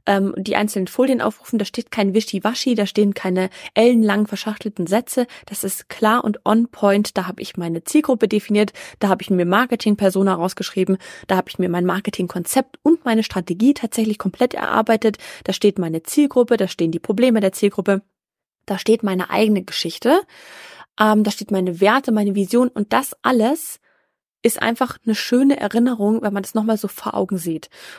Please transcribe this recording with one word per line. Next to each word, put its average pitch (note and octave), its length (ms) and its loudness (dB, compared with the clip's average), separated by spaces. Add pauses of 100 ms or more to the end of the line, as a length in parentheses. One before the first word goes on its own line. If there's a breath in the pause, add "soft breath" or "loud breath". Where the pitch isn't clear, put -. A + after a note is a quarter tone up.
ähm, G3 280 0
die - 200 -4
einzelnen G3+ 320 -2
Folien B3+ 340 0
aufrufen, - 380 -4
da G3+ 60 -4
steht - 260 -10
kein G3 240 0
Wischiwaschi, A3 580 -2
da G#3 140 0
stehen G3+ 260 2
keine F#3 380 -2 (240 loud breath)
ellenlang A3 500 4
verschachtelten G#3 640 -6
Sätze, A#3+ 400 -2 (180 loud breath)
das - 180 -10
ist - 240 -8
klar A3 360 0
und G#3 240 -4
on A3+ 220 2
point, G#3 460 0
da F#3 120 -4
habe - 160 -10
ich - 140 -14
meine E3+ 260 -6
Zielgruppe C4+ 440 2
definiert, G#3 460 0 (240 loud breath)
da G#3 100 0
habe G#3 140 2
ich - 80 -6
mir F3+ 160 2
Marketing-Persona G3 880 2
rausgeschrieben, F#3 640 -2 (300 loud breath)
da G3 80 0
habe F#3 140 -2
ich - 100 -8
mir F#3 100 -2
mein F3 160 -2
Marketingkonzept F#3 960 -4
und E4 240 2
meine A3 160 2
Strategie G3+ 540 0
tatsächlich A3 420 -4
komplett - 380 -2
erarbeitet, A3 640 0 (240 loud breath)
da G3 100 -4
steht G3+ 240 2
meine E3 240 -4
Zielgruppe, B3 560 2
da G3 100 0
stehen E3 240 -2
die E3 60 -2
Probleme A3 420 2
der F#3+ 120 2
Zielgruppe, G3 500 0 (640)
da G3 140 -4
steht - 240 2
meine G3 260 -2
eigene G#3 340 2
Geschichte, B3+ 600 0 (760 loud breath)
ähm, G#3+ 240 4
da G#3 60 0
steht - 220 -6
meine F#3 280 -2
Werte, A#3 320 2
meine G#3 220 0
Vision G3+ 340 2
und A3 260 -4
das C4 280 -2
alles B3+ 580 0 (640)
ist - 200 0
einfach A#3 440 -2
eine A3 100 0
schöne C#4 440 2
Erinnerung, A3 640 0
wenn G#3 120 -2
man G3+ 100 -4
das - 100 -10
nochmal A3 240 0
so G#3 100 -6
vor - 260 -10
Augen F#3+ 240 -2
sieht. E3 320 -6 (300 loud breath)